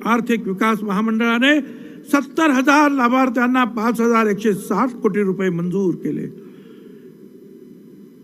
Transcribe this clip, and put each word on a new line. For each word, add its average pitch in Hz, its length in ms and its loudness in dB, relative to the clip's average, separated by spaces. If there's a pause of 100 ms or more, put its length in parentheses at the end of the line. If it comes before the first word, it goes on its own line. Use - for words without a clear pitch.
आर्थिक 233 420 -2
विकास 208 360 -2
महामंडळाने 226 760 0 (520)
सत्तर 285 380 2
हजार 285 420 4
लाभार्थ्यांना 254 720 2
पाच 233 380 -2
हजार 226 260 2
एकशे 202 260 0
साठ 214 360 -2
कोटी 208 340 -2
रुपये 190 260 0
मंजूर 175 460 -2
केले. 151 300 -6 (2000)